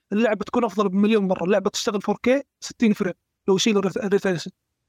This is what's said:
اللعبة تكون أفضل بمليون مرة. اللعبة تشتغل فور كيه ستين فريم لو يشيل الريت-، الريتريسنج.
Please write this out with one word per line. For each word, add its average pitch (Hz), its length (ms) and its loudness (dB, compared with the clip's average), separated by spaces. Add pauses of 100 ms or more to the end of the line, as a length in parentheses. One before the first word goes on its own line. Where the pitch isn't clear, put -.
(120)
اللعبة 214 340 0
تكون 240 180 -2
أفضل 202 260 -2
بمليون 202 380 2
مرة. 180 160 -2
اللعبة 202 260 0
تشتغل 208 320 -4
فور - 220 -2
كيه 269 200 2 (160)
ستين - 340 2
فريم 185 200 -4 (340)
لو 190 80 4
يشيل 202 220 2
الريت-، 190 200 -2
الريتريسنج. 190 560 -2 (360)